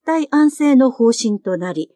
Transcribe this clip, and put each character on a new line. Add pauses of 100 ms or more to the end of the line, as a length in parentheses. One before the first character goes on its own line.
対
安
静
の
方
針
と
な
り、